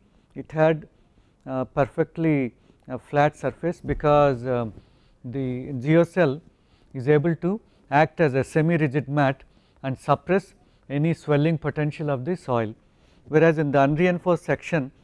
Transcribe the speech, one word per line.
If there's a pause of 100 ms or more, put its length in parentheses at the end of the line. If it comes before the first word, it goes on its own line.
(340)
it
had, (580)
uh,
perfectly, (340)
uh,
flat
surface,
because,
um, (520)
the
geocell (540)
is
able
to (300)
act
as
a
semi-rigid
mat (400)
and
suppress (340)
any
swelling
potential
of
the
soil. (560)
Whereas
in
the
unreinforced
section, (100)